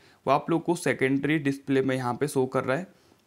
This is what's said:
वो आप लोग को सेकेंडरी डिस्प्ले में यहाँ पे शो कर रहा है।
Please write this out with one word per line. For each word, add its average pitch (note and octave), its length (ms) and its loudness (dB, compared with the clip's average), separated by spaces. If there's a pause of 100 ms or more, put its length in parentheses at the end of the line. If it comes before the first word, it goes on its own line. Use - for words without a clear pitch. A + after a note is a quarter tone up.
(280)
वो C3+ 60 4
आप - 160 0
लोग E3 140 2
को E3 120 0
सेकेंडरी C#3 640 0
डिस्प्ले C#3 420 0
में C3 140 0
यहाँ B2 200 -4
पे D3 120 -2
शो C3 180 0
कर C3 180 -2
रहा B2+ 140 0
है। F#3+ 100 -8 (400)